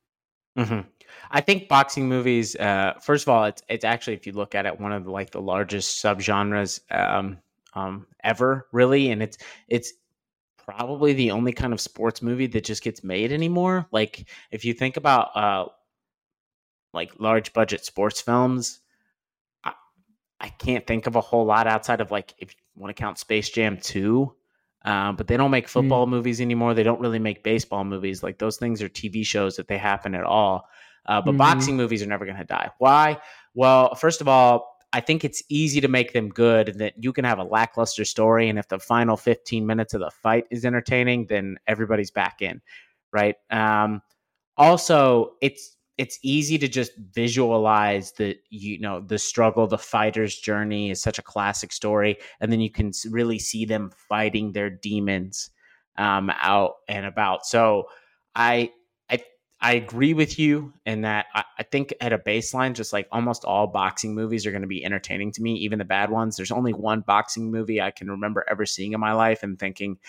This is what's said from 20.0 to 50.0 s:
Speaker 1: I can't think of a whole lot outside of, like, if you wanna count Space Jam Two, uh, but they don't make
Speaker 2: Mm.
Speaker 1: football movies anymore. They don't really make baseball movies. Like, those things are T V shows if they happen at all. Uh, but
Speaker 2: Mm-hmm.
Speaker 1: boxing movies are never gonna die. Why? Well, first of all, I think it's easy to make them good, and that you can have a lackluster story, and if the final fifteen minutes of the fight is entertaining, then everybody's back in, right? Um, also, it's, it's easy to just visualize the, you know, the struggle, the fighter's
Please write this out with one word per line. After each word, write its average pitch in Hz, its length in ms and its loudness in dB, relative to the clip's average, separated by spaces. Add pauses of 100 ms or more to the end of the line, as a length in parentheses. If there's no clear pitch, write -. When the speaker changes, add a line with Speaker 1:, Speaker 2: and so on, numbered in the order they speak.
Speaker 1:
I - 80 -12
can't - 380 -6
think 113 200 -4
of 117 80 -4
a 117 60 4
whole 117 240 0
lot 107 220 2
outside 110 340 0
of, 98 100 -4
like, 101 280 -6
if 92 140 -16
you - 280 -20
wanna 98 140 -12
count 104 240 -8
Space 107 320 -2
Jam 107 260 0
Two, 110 580 0 (500)
uh, 101 280 -2
but 95 140 -8
they 117 100 0
don't 139 140 4
make 131 160 2
Speaker 2:
Mm. - 40 -18
Speaker 1:
football 127 360 2
movies 123 340 -2
anymore. 117 320 0
They 113 100 4
don't 113 180 2
really 113 180 -2
make 107 240 -4
baseball 107 420 -2
movies. 95 380 -6
Like, 92 160 -8
those 110 180 -2
things 113 260 -4
are 95 60 -6
T - 200 -10
V 107 160 -4
shows 98 340 -2
if 92 80 -12
they 101 120 -4
happen 98 360 -2
at 87 100 -6
all. 95 440 2 (380)
Uh, 104 140 2
but 143 100 0
Speaker 2:
Mm-hmm. 139 80 2
Speaker 1:
boxing 135 380 4
movies 113 260 -2
are 101 40 -6
never 101 180 -4
gonna 95 200 -10
die. - 340 -6
Why? 151 420 6 (340)
Well, 131 420 6
first 160 240 0
of 147 60 -2
all, 123 480 6 (180)
I 123 80 0
think 160 240 0
it's - 240 -6
easy 147 320 0
to 135 80 2
make 127 240 2
them 110 160 0
good, 113 400 4
and 101 120 -10
that 104 220 -4
you 127 100 -2
can 131 120 -2
have 117 140 2
a 92 60 -4
lackluster 110 600 0
story, 113 440 4
and 107 120 -2
if - 80 -12
the 95 100 -4
final 117 380 2
fifteen 113 500 -2
minutes 110 260 -2
of 104 80 -4
the 80 100 -6
fight 117 400 0
is 120 140 -8
entertaining, 123 640 0
then 98 400 -4
everybody's 107 460 -2
back 92 280 -2
in, 90 220 -6 (500)
right? 104 220 2 (160)
Um, 107 500 2 (560)
also, 143 840 6
it's, - 300 -4 (260)
it's - 240 -8
easy 147 360 0
to 143 100 0
just 123 280 -2
visualize 110 1160 2
the, 101 260 -4 (120)
you 101 280 -10
know, 98 220 -8
the 104 180 -4
struggle, 113 480 2
the 107 100 0
fighter's 107 600 -2